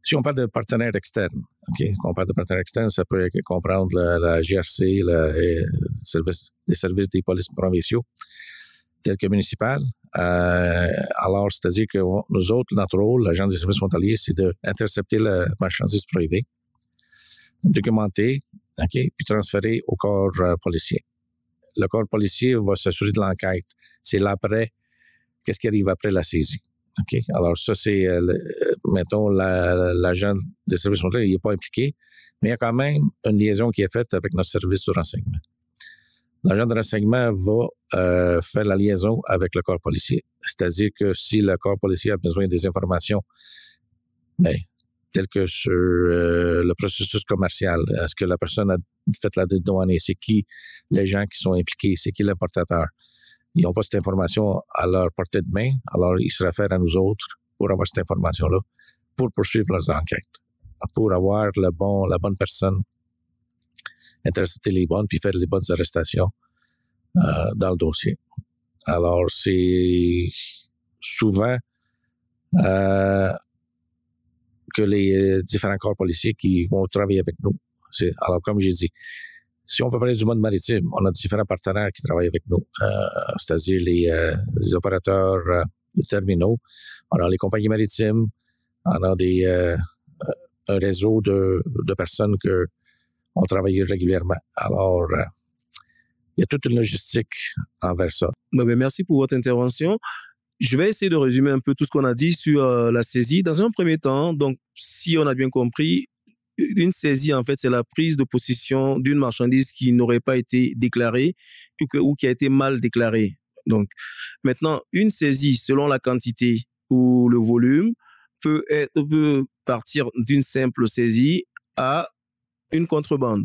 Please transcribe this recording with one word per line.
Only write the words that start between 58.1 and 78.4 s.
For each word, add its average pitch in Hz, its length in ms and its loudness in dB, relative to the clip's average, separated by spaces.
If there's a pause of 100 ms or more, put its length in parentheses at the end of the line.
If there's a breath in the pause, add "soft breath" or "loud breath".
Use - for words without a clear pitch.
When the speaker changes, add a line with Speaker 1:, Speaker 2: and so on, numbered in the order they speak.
Speaker 1:
pour 127 180 0
poursuivre - 380 0
leurs 85 200 -2
enquêtes, - 500 -6 (540)
pour 107 180 2
avoir 98 420 0
le 92 160 2
bon, 98 360 0
la 90 120 0
bonne 98 180 -2
personne, 95 460 -2 (1400 loud breath)
intercepter 90 460 -4
les 92 160 2
bonnes, 95 200 0
puis - 120 -2
faire 101 160 -2
les 90 120 0
bonnes 90 220 -2
arrestations, 87 600 0 (880)
euh, 180 40 4 (360)
dans 95 140 0
le 92 60 0
dossier. 82 400 -2 (680)
Alors, 87 420 2
c'est 90 1000 2 (720 loud breath)
souvent, 107 560 0 (1000)
euh, 98 800 2 (1400)
que 110 80 0
les, 98 300 2
euh, 98 300 4
différents 101 340 -2
corps 101 200 -4
policiers 95 380 -2
qui 90 320 2
vont 95 200 0
travailler 98 340 2
avec 87 220 -4
nous. 101 120 0 (360)
C'est, 87 220 -2 (100)
alors, 87 180 0